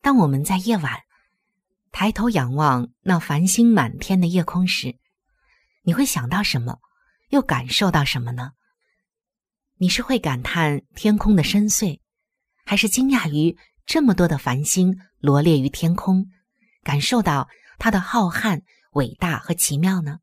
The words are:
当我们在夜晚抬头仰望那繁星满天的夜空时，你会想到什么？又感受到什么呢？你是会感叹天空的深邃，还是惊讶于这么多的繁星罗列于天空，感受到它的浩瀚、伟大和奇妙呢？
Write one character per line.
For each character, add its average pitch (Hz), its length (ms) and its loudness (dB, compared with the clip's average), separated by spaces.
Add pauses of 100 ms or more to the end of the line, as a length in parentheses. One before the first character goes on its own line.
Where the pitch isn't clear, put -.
当 277 180 2
我 165 100 4
们 139 160 0
在 185 120 -2
夜 208 220 0
晚 131 220 -6 (880)
抬 208 220 0
头 214 180 -2
仰 135 240 -2
望 131 460 0
那 180 180 0
繁 156 260 0
星 233 300 4
满 135 240 0
天 190 220 0
的 175 80 2
夜 175 160 0
空 180 240 -2
时， - 320 -6 (840)
你 170 100 0
会 262 140 0
想 123 220 -4
到 175 120 -2
什 135 220 -2
么？ 120 160 -8 (520)
又 277 120 2
感 123 260 -4
受 196 220 0
到 151 140 2
什 135 180 -4
么 120 80 -8
呢？ 123 220 -10 (1300)
你 185 100 0
是 185 120 -2
会 254 160 -2
感 131 280 -4
叹 151 380 -2 (120)
天 214 240 0
空 214 160 2
的 170 80 4
深 208 260 0
邃， 196 300 -2 (680)
还 202 120 -2
是 208 120 0
惊 262 220 0
讶 226 180 0
于 151 300 0 (260)
这 - 160 0
么 247 140 4
多 180 140 4
的 156 100 -2
繁 131 260 -2
星 185 320 2 (220)
罗 143 240 4
列 160 160 4
于 135 100 0
天 165 280 -2
空， 190 340 0 (540)
感 143 160 -2
受 240 200 0
到 147 280 -2 (320)
它 226 100 0
的 202 80 0
浩 185 320 0
瀚、 185 320 -4 (300)
伟 143 220 -2
大 165 260 -4
和 - 120 -6
奇 147 240 -2
妙 180 260 0
呢？ 147 200 -10